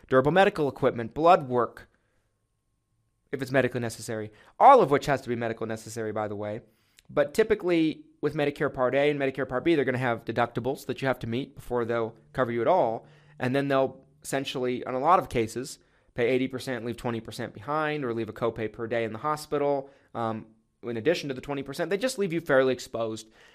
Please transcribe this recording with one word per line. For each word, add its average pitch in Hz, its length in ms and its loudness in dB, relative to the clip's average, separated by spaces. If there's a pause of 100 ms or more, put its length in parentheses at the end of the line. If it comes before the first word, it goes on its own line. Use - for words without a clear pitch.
durable 131 220 6
medical 190 360 4
equipment, 117 460 0
blood 165 340 6
work, 123 400 -2 (1500)
if 131 60 -4
it's 127 100 -8
medically 127 280 2
necessary, 110 520 -8 (280)
all 247 220 10
of 160 80 4
which 139 160 2
has 135 160 0
to - 80 -10
be 120 60 -2
medical 113 320 -4
necessary, 110 440 -8
by 107 160 -4
the 104 80 -8
way. 104 260 -8 (480)
But 147 260 0
typically 175 680 0 (160)
with 143 120 -2
Medicare 143 400 -2
Part 127 220 0
A 143 160 4
and 147 80 -2
Medicare 135 280 -2
Part 127 160 -4
B, 165 120 4
they're 139 100 2
gonna 127 140 0
have 120 260 -2
deductibles 120 640 -4
that 127 140 -6
you 139 60 -2
have 127 120 -2
to 123 80 -10
meet 120 260 -6
before 120 320 -4
they'll 113 300 -4 (180)
cover 123 180 0
you 117 100 -2
at 117 60 0
all. 139 380 2 (340)
And 127 160 0
then 139 120 0
they'll 135 360 0 (200)
essentially, 131 640 -4
in 127 80 -4
a 127 40 -2
lot 170 200 6
of - 100 -4
cases, 120 480 -4 (380)
pay 120 140 0
eighty 131 180 2
percent, 123 380 -8
leave 117 120 -6
twenty 117 220 -4
percent 117 340 -12
behind, 151 500 -4
or 120 100 -2
leave 113 160 -4
a 107 40 -10
copay 113 380 -2
per 117 160 -8
day 117 160 0
in 107 100 -4
the 107 60 -10
hospital. 143 720 -2 (260)
Um, 113 320 -4 (340)
in 117 160 -6
addition 151 320 0
to 131 60 -4
the 127 60 -12
twenty 139 200 -6
percent, 143 280 -6
they 202 80 -2
just 254 200 -4
leave 196 160 -2
you 165 80 -2
fairly 131 320 4
exposed 113 540 -6 (280)